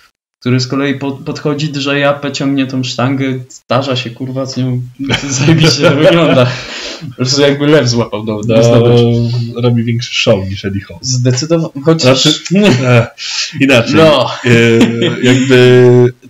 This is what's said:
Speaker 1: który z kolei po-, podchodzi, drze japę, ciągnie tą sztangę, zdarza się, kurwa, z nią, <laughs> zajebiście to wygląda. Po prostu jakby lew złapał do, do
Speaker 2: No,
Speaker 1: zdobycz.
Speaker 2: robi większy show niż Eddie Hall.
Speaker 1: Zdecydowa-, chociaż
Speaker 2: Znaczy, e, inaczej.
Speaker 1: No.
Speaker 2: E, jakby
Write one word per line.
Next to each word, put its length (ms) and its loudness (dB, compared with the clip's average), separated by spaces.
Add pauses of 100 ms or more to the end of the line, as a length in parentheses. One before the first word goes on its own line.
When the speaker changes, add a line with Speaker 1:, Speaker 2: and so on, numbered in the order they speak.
(420)
Speaker 1:
który 180 0
z 60 -6
kolei 320 -4
po-, 140 -8
podchodzi, 560 -6
drze 300 -4
japę, 340 -2
ciągnie 340 -4
tą 180 -6
sztangę, 400 -4 (240)
zdarza 480 -4
się, 140 -6
kurwa, 360 -8
z 100 -12
nią, 240 -2 (200)
<laughs> 300 -6
zajebiście 600 2
to 60 0
wygląda. 500 2 (640)
Po 60 -16
prostu 240 -2
jakby 260 2
lew 220 4
złapał 360 -2
do, 180 -6
do 140 0
Speaker 2:
No, 60 4
Speaker 1:
zdobycz. 400 4 (600)
Speaker 2:
robi 220 0
większy 300 -4
show 360 0
niż 140 -8
Eddie 160 -6
Hall. 220 -16
Speaker 1:
Zdecydowa-, 680 -2 (160)
chociaż 380 2
Speaker 2:
Znaczy, 180 0 (440)
e, 220 2 (540)
inaczej. 340 2
Speaker 1:
No. 360 4 (140)
Speaker 2:
E, 60 2 (720)
jakby 880 4 (180)